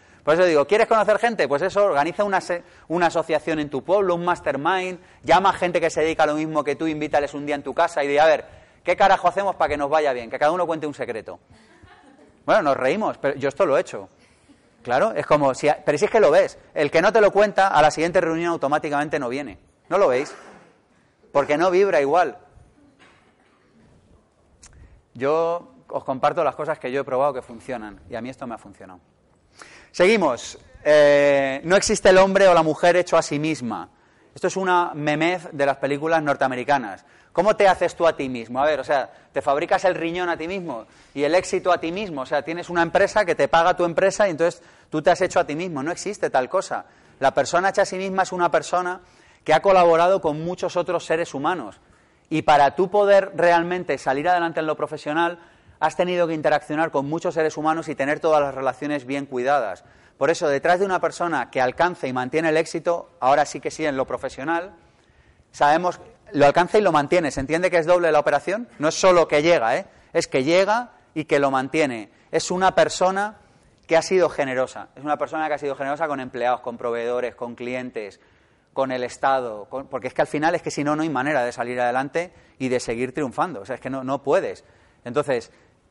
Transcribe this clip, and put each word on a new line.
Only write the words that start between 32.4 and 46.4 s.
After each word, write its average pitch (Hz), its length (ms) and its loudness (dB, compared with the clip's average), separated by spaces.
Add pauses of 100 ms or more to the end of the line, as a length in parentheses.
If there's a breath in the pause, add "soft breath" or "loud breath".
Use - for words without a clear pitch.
o 180 80 8
la 165 80 6
mujer 160 320 2
hecho 175 220 2
a 165 60 4
sí 147 180 -6
misma. 123 480 -6 (440 soft breath)
Esto - 140 -6
es 180 100 -4
una 180 380 0
memez 156 560 -2
de 139 160 0
las 135 120 0
películas 151 440 0
norteamericanas. 131 800 -2 (280 soft breath)
¿Cómo 208 240 2
te 202 100 4
haces 175 300 2
tú 170 100 0
a 160 100 4
ti 139 120 -6
mismo? 123 340 -6
A 147 40 2
ver, 151 120 0
o 131 60 -8
sea, 139 260 -2 (220 soft breath)
te 139 100 -4
fabricas 170 420 0
el 185 120 2
riñón 170 320 -4
a 165 80 -2
ti 160 100 -10
mismo 165 400 -10 (260 soft breath)
y 143 120 -2
el 151 100 2
éxito 180 380 0
a 165 60 2
ti 165 120 -6
mismo. 175 300 -8
O 127 60 -8
sea, 147 160 -2
tienes 170 280 -10
una 175 120 0
empresa 185 420 2
que 170 100 0
te 185 140 0
paga 170 260 4
tu 180 100 0
empresa 185 440 0
y - 20 -2
entonces 165 320 -2 (280 soft breath)
tú 151 120 -4
te 180 80 4
has 170 120 2
hecho 180 180 0
a 170 40 0
ti 147 120 -6
mismo. 160 260 -6
No 151 80 -4
existe 175 400 -6
tal 127 180 0